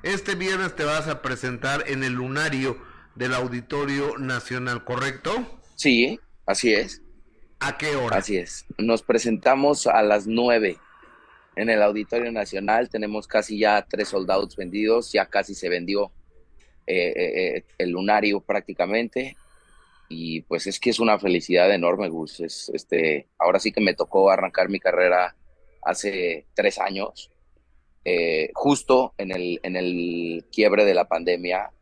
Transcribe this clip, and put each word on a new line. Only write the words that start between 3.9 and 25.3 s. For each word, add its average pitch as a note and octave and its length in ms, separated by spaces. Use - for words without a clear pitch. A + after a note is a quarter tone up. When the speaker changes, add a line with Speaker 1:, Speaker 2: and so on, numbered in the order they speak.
Speaker 1:
Nacional, B2+ 680
¿correcto? C3+ 760
Speaker 2:
Sí, C3 460
así G#2+ 280
es. - 280
Speaker 1:
¿A C#3 180
qué D3+ 200
hora? A#2+ 200
Speaker 2:
Así G2 200
es. - 280
Nos A2+ 260
presentamos B2+ 840
a A2+ 160
las G#2 260
nueve A2+ 500
en G#2+ 120
el A2 120
Auditorio G#2+ 500
Nacional. G#2+ 580
Tenemos G#2+ 380
casi G#2+ 320
ya G#2 280
tres G#2+ 220
sold F#2+ 220
outs F#2+ 240
vendidos. G#2+ 560
Ya G2 140
casi G2+ 280
se F#2 140
vendió, F2+ 440
eh, F2 280
eh, F2+ 420
eh, - 80
el F2+ 140
lunario G2+ 480
prácticamente. G#2 960
Y, E2 300
pues, E2+ 260
es G2 120
que A#2+ 100
es A2+ 100
una A2 180
felicidad F2+ 560
enorme, F2+ 360
Gus. D#2+ 320
Es, - 320
este, D#2+ 540
ahora F2+ 200
sí G#2 120
que - 100
me F#2 120
tocó F#2+ 360
arrancar F#2 400
mi G2 100
carrera F2+ 560